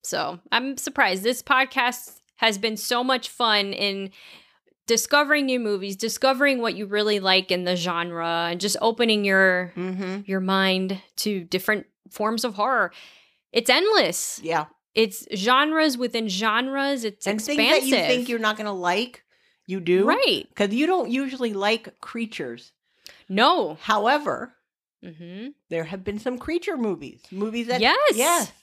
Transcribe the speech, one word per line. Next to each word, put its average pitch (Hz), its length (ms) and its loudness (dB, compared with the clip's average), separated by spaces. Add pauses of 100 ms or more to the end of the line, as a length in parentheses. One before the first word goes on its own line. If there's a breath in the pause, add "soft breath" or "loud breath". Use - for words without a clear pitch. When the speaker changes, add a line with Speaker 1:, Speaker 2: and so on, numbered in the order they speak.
Speaker 1:
So 160 360 -6 (120)
I'm 254 260 -2
surprised. 202 460 0
This 247 180 -2
podcast 262 760 -2 (180)
has 220 200 2
been 220 200 -2
so 240 280 -2
much 254 240 0
fun 208 440 0
in 196 380 -4 (760 loud breath)
discovering 285 600 2
new 254 140 0
movies, 202 360 -4
discovering 262 680 2
what 220 140 -2
you 202 100 -8
really 208 340 0
like 190 320 2
in 180 140 0
the 180 100 2
genre, 170 760 -2
and 175 100 -6
just 190 200 -2
opening 220 440 2
your, 185 500 4
Speaker 2:
Mm-hmm. 185 500 -6
Speaker 1:
your 190 140 -2
mind 190 600 0 (160)
to 196 260 -2
different 185 440 -2 (220)
forms 220 360 -2
of 214 100 -4
horror. 208 360 0 (600 loud breath)
It's 226 180 0
endless. 294 720 2
Speaker 2:
Yeah. 160 220 -2 (300)
Speaker 1:
It's 220 400 0
genres 277 640 2
within 233 320 -2
genres. 247 720 0
It's 208 240 -6
Speaker 2:
And 208 120 -2
Speaker 1:
expansive. 294 260 -2
Speaker 2:
things 269 260 4
that 247 60 4
you 175 80 2 (100)
think 247 140 -4
you're 233 100 -2
not 214 180 0
gonna 214 160 -6
like, 185 500 -2 (420)
you 185 140 -4
do. 180 280 4
Speaker 1:
Right. 349 480 2
Speaker 2:
'Cause 202 180 0
you 285 140 2
don't 349 240 0
usually 262 420 -4
like 208 460 -2
creatures. 165 720 -10 (560 loud breath)
Speaker 1:
No. 208 540 2
Speaker 2:
However, 220 720 0 (500)
Speaker 1:
Mm-hmm. 175 460 -14 (200)
Speaker 2:
there 165 140 -4
have 185 200 -10
been 208 140 -6
some 247 220 -6
creature 339 380 -4
movies. 190 440 -6 (100)
Movies 220 360 -4
that 240 140 0
Speaker 1:
Yes. 285 160 6 (180)
Speaker 2:
Yes. 277 360 2 (120)